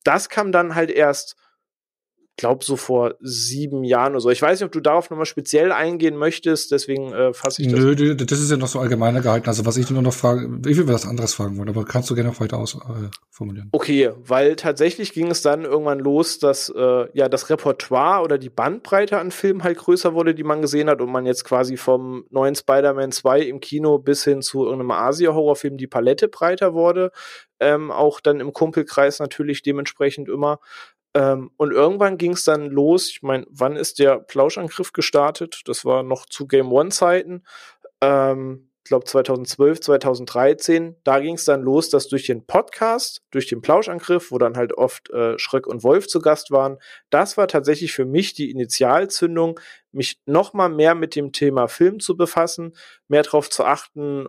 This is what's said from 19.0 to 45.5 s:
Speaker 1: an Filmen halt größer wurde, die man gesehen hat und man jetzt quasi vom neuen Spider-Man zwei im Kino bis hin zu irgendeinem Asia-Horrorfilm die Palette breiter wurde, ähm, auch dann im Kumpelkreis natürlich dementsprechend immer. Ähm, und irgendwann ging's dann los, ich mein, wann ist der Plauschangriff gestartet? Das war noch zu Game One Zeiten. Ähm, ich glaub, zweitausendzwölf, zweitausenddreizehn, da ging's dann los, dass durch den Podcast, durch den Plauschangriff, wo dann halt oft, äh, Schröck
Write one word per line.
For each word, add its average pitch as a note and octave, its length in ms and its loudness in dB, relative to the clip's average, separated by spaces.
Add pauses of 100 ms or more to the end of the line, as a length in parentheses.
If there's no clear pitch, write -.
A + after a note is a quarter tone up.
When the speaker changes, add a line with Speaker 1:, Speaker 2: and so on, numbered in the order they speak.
Speaker 1:
an F3 140 -6
Filmen G3 300 -2
halt F3 140 0
größer F3 380 0
wurde, E3 200 2
die D#3 100 -8
man D3+ 180 -2
gesehen D3 260 0
hat C#3+ 140 2
und B2 100 -6
man B2+ 140 -2
jetzt B2 180 -2
quasi B2+ 320 0
vom B2+ 540 -2
neuen C3+ 240 0
Spider-Man C3+ 580 2
zwei C3+ 300 2
im C3+ 180 -8
Kino D3 380 0
bis C#3 260 0
hin C#3 160 2
zu C3+ 240 -4
irgendeinem C3 280 -2
Asia-Horrorfilm D3 840 0
die C3 120 -10
Palette C3+ 400 2
breiter F3+ 440 0
wurde, F3 380 2 (480)
ähm, D3 320 2
auch D3 300 0
dann D3 200 2
im C#3 140 -8
Kumpelkreis D3 640 0
natürlich C#3+ 420 -6
dementsprechend C#3 680 -4
immer. D3 300 -2 (520)
Ähm, C3+ 440 0
und D3 160 0
irgendwann F#3 460 2
ging's F3 260 -2
dann D3+ 220 2
los, D3 440 2
ich - 120 -16
mein, C3+ 280 -2
wann C#3 240 -2
ist - 240 -6
der C3+ 220 4
Plauschangriff D#3 720 -2
gestartet? D3+ 720 -2
Das - 200 -8
war C3 200 2
noch C3 200 -6
zu - 220 -12
Game C3 240 2
One D3 200 4
Zeiten. F3+ 520 0 (580)
Ähm, C3+ 680 0 (140)
ich - 60 -18
glaub, B2+ 180 0
zweitausendzwölf, C3+ 720 2
zweitausenddreizehn, C#3+ 1200 2
da C#3 160 4
ging's D#3+ 240 -6
dann C#3 160 2
los, C3+ 300 0
dass - 180 0
durch C#3 180 -4
den A#2 200 -4
Podcast, - 760 -2 (100)
durch C3+ 160 -4
den - 140 -6
Plauschangriff, F3 720 0
wo B2+ 60 -2
dann A#2+ 180 2
halt A#2+ 160 -2
oft, - 380 -2
äh, A#2 280 -2
Schröck - 280 -4